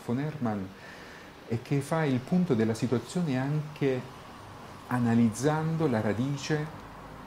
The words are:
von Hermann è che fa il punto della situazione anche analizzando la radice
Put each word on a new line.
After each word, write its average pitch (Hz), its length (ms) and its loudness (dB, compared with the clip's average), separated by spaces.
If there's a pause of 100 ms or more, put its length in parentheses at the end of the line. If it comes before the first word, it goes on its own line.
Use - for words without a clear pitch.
von 123 140 0
Hermann 127 420 -2 (840)
è 117 160 0
che 143 180 2
fa 160 240 0
il 131 140 4
punto 180 340 2
della 110 220 4
situazione 127 640 0
anche 139 600 0 (880)
analizzando 127 1000 4
la 113 140 4
radice 139 840 0 (420)